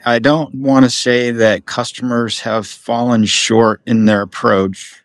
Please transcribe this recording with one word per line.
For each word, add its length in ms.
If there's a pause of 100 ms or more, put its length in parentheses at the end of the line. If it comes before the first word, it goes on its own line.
I 140
don't 360
wanna 340
say 420
that 340
customers 760
have 260
fallen 580
short 600
in 200
their 160
approach 840